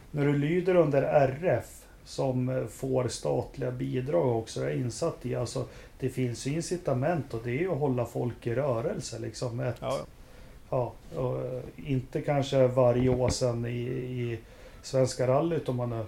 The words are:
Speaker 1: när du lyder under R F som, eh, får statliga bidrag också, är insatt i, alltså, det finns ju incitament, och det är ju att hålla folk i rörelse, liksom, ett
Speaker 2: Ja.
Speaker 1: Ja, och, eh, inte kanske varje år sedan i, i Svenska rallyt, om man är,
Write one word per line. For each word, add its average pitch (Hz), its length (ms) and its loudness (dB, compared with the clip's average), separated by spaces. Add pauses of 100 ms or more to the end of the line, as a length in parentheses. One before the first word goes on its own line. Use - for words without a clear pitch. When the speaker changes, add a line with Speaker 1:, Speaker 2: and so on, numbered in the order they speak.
(100)
Speaker 1:
när 147 160 0
du 143 120 4
lyder 175 360 2
under 147 280 6
R 156 360 4 (260)
F - 200 -18 (200)
som, 127 440 0
eh, 131 180 -2
får 131 420 0
statliga 135 600 -2
bidrag 131 680 0
också, 113 260 -4
är 147 140 -2
insatt 139 500 -4
i, 123 80 -2
alltså, 123 300 -4 (340)
det 127 100 -2
finns 127 380 -2
ju 135 60 -2
incitament, 160 840 -2
och 113 100 -4
det 120 60 -4
är 127 100 -2
ju 190 120 0
att 175 60 -2
hålla 127 280 0
folk 123 400 -6
i 117 80 -2
rörelse, 127 640 -2
liksom, 113 420 -6
ett 123 200 -4
Speaker 2:
Ja. 127 180 -4 (720)
Speaker 1:
Ja, 123 220 0 (240)
och, 131 300 -2
eh, 127 160 -6 (140)
inte 143 440 -2
kanske 139 460 4
varje 123 420 6
år 123 200 4
sedan 120 380 0
i, 120 220 -4
i 123 520 -4 (420)
Svenska 131 440 2
rallyt, 147 420 2
om 127 80 0
man 120 160 -2
är, 113 160 -4